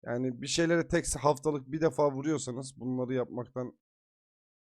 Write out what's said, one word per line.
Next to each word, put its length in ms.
Yani 380
bir 60
şeylere 400
tek 280
haftalık 560
bir 100
defa 300
vuruyorsanız 680
bunları 340
yapmaktan 640